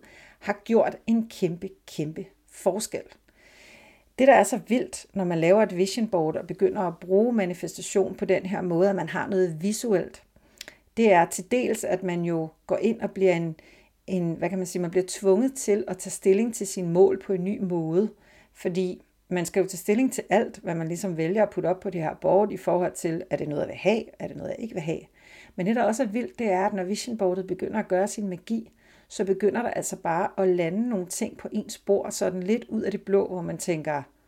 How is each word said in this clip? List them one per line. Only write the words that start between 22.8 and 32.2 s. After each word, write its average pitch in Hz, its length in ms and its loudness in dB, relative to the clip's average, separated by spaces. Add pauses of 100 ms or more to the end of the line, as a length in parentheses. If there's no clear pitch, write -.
til, 165 380 -4
er 147 60 -2
det 151 120 -4
noget, 147 140 -2
jeg 170 60 -4
vil - 80 -12
have, 214 280 -2 (140)
er - 100 -10
det - 80 -12
noget, - 140 -8
jeg - 80 -8
ikke 226 160 -12
vil 170 80 -6
have. 160 180 -6 (560)
Men - 100 -2
det, 226 100 0
der 247 60 2
også 220 200 0
er 262 40 0
vildt, 202 320 -6
det 226 120 0
er, 185 160 2
at 208 60 -2
når 190 120 -4
vision 214 340 -6
boardet 185 280 0
begynder 185 320 -4
at 208 100 -4
gøre 190 200 2
sin 202 200 -6
magi, 226 420 -6 (380)
så - 160 -4
begynder 196 380 0
der - 80 -2
altså - 260 -6
bare 175 320 -2 (100)
at 190 100 2
lande 180 400 0
nogle 190 180 -2
ting - 320 -6
på - 140 -12
ens - 260 -6
bord, 202 320 0
sådan 185 320 -2